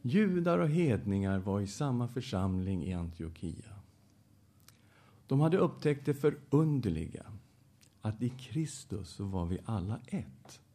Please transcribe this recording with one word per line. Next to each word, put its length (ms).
Judar 580
och 100
hedningar 680
var 220
i 60
samma 400
församling 760
i 80
Antiochia. 800
De 120
hade 180
upptäckt 480
det 80
förunderliga, 1120
att 200
i 80
Kristus 800
så 160
var 200
vi 200
alla 400
ett. 560